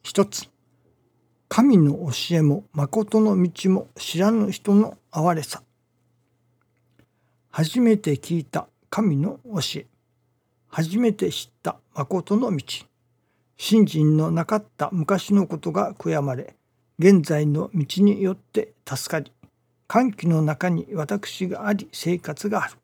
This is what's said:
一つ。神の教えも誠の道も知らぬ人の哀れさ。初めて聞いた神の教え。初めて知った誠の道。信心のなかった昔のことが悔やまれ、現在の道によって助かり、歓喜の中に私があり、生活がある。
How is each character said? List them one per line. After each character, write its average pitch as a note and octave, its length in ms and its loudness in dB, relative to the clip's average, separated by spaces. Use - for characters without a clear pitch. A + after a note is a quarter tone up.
一 - 240 0
つ。 - 240 -16
神 A#3+ 300 4
の D#3 320 2
教 E3+ 280 -4
え D#3 40 2
も D3+ 220 2
誠 G#3 480 0
の G3+ 180 2
道 F3+ 300 0
も F#3 260 0
知 - 220 -8
ら G3 140 2
ぬ G#3+ 180 0
人 G3+ 240 -2
の G#3+ 240 2
哀 D#3+ 240 0
れ D3+ 80 -6
さ。 - 180 -12
初 E3 300 -2
め A3+ 160 4
て D#3 180 -2
聞 E3+ 240 -4
い C#3+ 60 -8
た - 220 -8
神 F#3+ 280 0
の G#3+ 280 -4
教 G3+ 360 -6
え。 - 40 -20
初 E3 280 -4
め A#3 160 2
て - 180 -2
知 - 200 -12
っ - 100 -20
た - 160 -8
誠 F3+ 420 -4
の A#3 160 -2
道。 D3 120 -4
信 G#3+ 300 4
心 D#3 300 2
の D#3+ 140 0
な E3 140 0
か G#3+ 100 -2
っ G#3 100 -4
た - 160 -4
昔 F#3 440 0
の G3 100 4
こ D#3+ 140 -8
と E3 120 -6
が G3+ 220 -2
悔 - 160 -6
や D3+ 140 0
ま C3+ 120 -4
れ、 - 200 -12
現 F3+ 240 6
在 D3+ 240 -2
の D3 300 -2
道 D3+ 100 0
に G3+ 220 4
よ F#3+ 100 0
っ - 20 -6
て - 380 -6
助 - 240 -8
か D#3+ 80 -2
り、 C#3 120 -12
歓 B3 240 2
喜 E3+ 160 -4
の D#3+ 140 4
中 D#3 280 0
に E3+ 240 -2
私 F#3+ 540 -6
が G3+ 200 -6
あ G#3 60 0
り、 G3+ 180 -4
生 F3 260 -4
活 E3+ 320 -8
が G#3 140 -2
あ - 60 -6
る。 - 40 -18